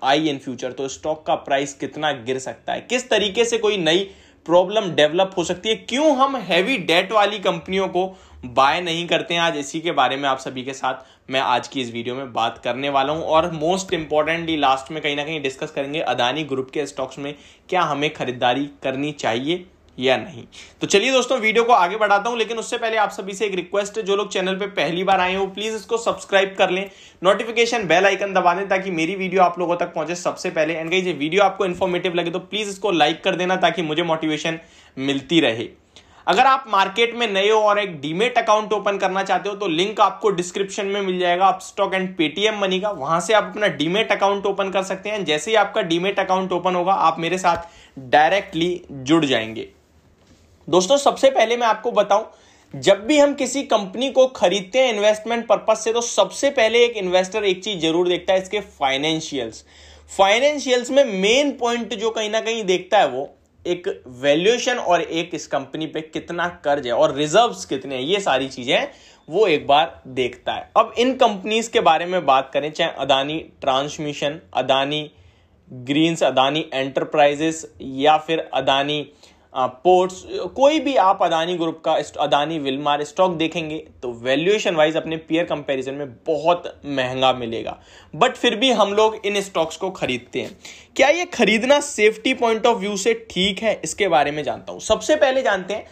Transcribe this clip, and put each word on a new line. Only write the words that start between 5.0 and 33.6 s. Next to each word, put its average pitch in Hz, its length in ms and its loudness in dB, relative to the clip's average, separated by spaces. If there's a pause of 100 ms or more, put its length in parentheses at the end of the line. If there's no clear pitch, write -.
हो 175 80 0
सकती 180 240 -4
है, 220 80 0
क्यों 285 400 2
हम 269 220 2
हैवी 190 400 0
डेट 175 340 0
वाली 208 260 2
कंपनियों 185 500 -2
को 180 180 -2 (400)
बाय 135 340 2
नहीं 170 260 -4
करते 165 280 -2
हैं, 170 60 0
आज 165 160 0
इसी 147 240 -6
के 165 120 -4
बारे 135 240 2
में 143 120 -2
आप 131 100 0
सभी 127 240 -10
के 135 100 -10
साथ - 580 -8
मैं 135 100 0
आज 120 280 0
की 139 120 -6
इस 117 120 -8
वीडियो 120 220 -6
में 131 180 -10
बात 113 320 -4
करने 139 240 -4
वाला 139 240 0
हूं। 160 120 -4
और 160 300 2
most 180 400 -2
importantly 160 640 -2
लास्ट 135 340 0
में 151 100 -8
कहीं 147 140 -2
ना 147 80 -4
कहीं 160 180 -6
डिस्कस 139 280 -6
करेंगे 143 320 -6
अदानी 127 420 -2
ग्रुप 131 260 -6
के 147 160 -4
स्टॉक्स 135 320 -10
में 143 160 -10 (340)
क्या 180 140 2
हमें 151 320 0
खरीदारी 135 540 0 (140)
करनी 143 320 -4
चाहिए 139 500 -4 (340)
या 127 180 2
नहीं। 110 260 -12 (380)
तो 165 60 -2
चलिए 220 260 4
दोस्तों, 254 260 2
वीडियो 220 260 2
को 233 80 4
आगे 190 240 4
बढ़ाता 202 340 2
हूं, 240 80 -4
लेकिन 220 200 -4
उससे 220 200 -6
पहले 226 180 -4
आप 202 140 0
सभी 202 240 -10
से 214 120 -2
एक 190 80 -6
रिक्वेस्ट 196 420 -4
है, 220 60 -2
जो 196 140 0
लोग 202 160 -4
चैनल 190 240 -2
पे 202 120 -6
पहली 175 360 -2
बार 190 160 4
आए 185 140 0
हो 196 120 -2
प्लीज 208 280 -6
इसको 220 220 -4
सब्सक्राइब 190 600 0
कर 185 120 4
लें, 190 140 -2 (380)
नोटिफिकेशन 226 640 2
बेल 175 200 4
आइकन 196 280 0
दबा 175 200 4
दें 196 140 -4
ताकि 190 220 0
मेरी 160 260 -2
वीडियो 185 260 0
आप 175 160 4
लोगों 175 180 0
तक 175 180 -4
पहुंचे 160 200 -4
सबसे 170 360 -4
पहले। 160 240 0
And 160 160 -6
गाइस, 185 140 0
ये 180 80 -2
वीडियो 156 300 0
आपको 190 240 2
इन्फॉर्मेटिव 180 480 -2
लगे 170 160 -2
तो 175 80 -6
प्लीज 202 300 -6
इसको 196 220 -4
लाइक 160 340 2
कर 185 120 0
देना 180 200 0
ताकि 180 260 0